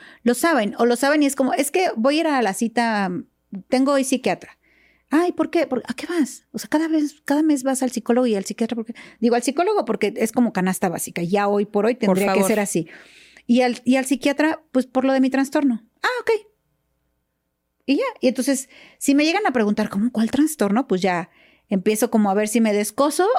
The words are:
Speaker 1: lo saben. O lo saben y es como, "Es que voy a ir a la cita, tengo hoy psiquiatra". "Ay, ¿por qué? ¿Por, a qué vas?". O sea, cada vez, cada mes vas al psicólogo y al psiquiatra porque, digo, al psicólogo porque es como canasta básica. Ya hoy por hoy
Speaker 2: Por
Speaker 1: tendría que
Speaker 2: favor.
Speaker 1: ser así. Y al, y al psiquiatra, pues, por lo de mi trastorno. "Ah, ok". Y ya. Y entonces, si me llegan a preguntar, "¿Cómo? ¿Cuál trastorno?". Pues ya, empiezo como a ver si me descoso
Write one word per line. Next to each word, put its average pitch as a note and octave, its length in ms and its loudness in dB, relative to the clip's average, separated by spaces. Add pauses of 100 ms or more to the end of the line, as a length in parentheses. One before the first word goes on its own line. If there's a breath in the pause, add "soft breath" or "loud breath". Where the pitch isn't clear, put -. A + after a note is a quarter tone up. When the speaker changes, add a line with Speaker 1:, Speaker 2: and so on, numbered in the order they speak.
(220 loud breath)
Speaker 1:
lo A#3+ 120 4
saben. B3+ 440 0
O A#3+ 80 2
lo A#3+ 100 2
saben D4 260 2
y C#4+ 40 4
es C4+ 100 -2
como, C4 160 0
"Es E4+ 180 -2
que F4+ 260 0
voy C4+ 200 0
a D#4+ 40 0
ir D#4+ 80 0
a C#4 140 0
la G3 120 0
cita, A3+ 560 -2 (580)
tengo C4+ 240 2
hoy C4+ 120 2
psiquiatra". A#3 540 -4 (520)
"Ay, E4+ 220 2
¿por D#4+ 180 -4
qué? D#4+ 160 0
¿Por, A#3+ 200 -4
a A#3+ 80 -8
qué - 120 -12
vas?". E4 460 -4
O - 60 -8
sea, - 120 -12
cada D#4 180 0
vez, D4+ 380 -2
cada D4 160 2
mes D4 200 2
vas C4 200 -2
al B3+ 80 0
psicólogo B3 360 0
y A3 100 0
al G3 100 -4
psiquiatra A3+ 280 -6
porque, A#3 200 -10 (260 loud breath)
digo, A#3 140 2
al A#3+ 80 2
psicólogo F4 420 0
porque A3 320 -2
es A3 160 -2
como A#3 220 0
canasta F#3 340 -2
básica. E3+ 340 -8
Ya G3+ 240 0
hoy G3+ 200 0
por G#3 180 -2
hoy A#3+ 100 2
Speaker 2:
Por A#3+ 60 -14 (160)
Speaker 1:
tendría G3+ 120 0
que G3 40 2
Speaker 2:
favor. G3 160 2
Speaker 1:
ser G#3+ 120 2
así. F3+ 280 -2 (580 loud breath)
Y A#3+ 140 4
al, B3 240 0
y C4 120 4
al C4 100 0
psiquiatra, C#4+ 560 0 (100)
pues, B3+ 140 0
por C4 180 -2
lo C4+ 80 2
de C4+ 80 4
mi C4 80 4
trastorno. C4+ 560 0 (180)
"Ah, G#4 60 0 (140)
ok". - 80 -2 (1600)
Y C#4 100 0
ya. B4 60 -2 (160)
Y - 80 2
entonces, C4 400 -2 (300 soft breath)
si - 160 0
me D4 100 4
llegan F#4+ 220 0
a D#4+ 60 0
preguntar, G#3+ 360 0
"¿Cómo? G#3+ 220 -2
¿Cuál A3 200 -2
trastorno?". A#3 580 0
Pues F#3 140 0
ya, F3+ 280 -2 (380 soft breath)
empiezo G#3+ 420 0
como G#3 200 2
a F#3+ 40 0
ver G#3+ 140 0
si A#3 120 0
me A3 120 2
descoso C#4 540 0 (120)